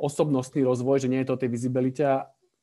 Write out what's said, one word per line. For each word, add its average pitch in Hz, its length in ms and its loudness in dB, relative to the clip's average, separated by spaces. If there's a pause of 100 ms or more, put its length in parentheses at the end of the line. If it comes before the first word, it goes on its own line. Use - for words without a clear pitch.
osobnostný 143 640 0
rozvoj, 127 400 2
že 127 80 0
nie 131 80 0
je 131 80 -2
to 131 80 -2
o - 80 -8
tej 120 80 -2
vizibilite. 127 560 -2
A 135 160 0 (380)